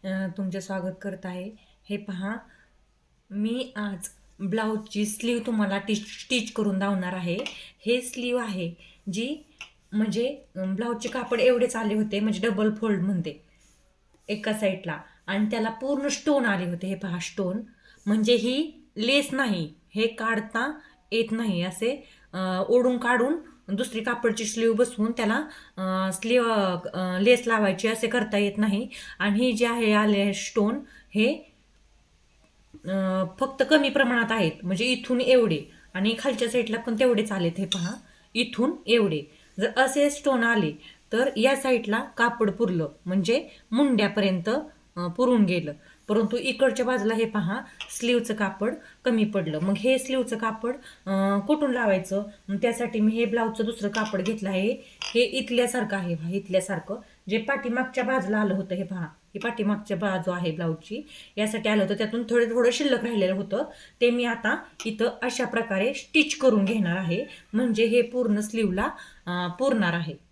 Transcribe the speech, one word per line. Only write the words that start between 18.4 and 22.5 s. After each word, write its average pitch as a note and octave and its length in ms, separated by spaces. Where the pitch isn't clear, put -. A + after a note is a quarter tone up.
लेस C#4 360
नाही, G3+ 420
हे A3 120
काढता A3+ 720
येत A3 200
नाही. G#3+ 300
असे, A3 460
अ, F3+ 60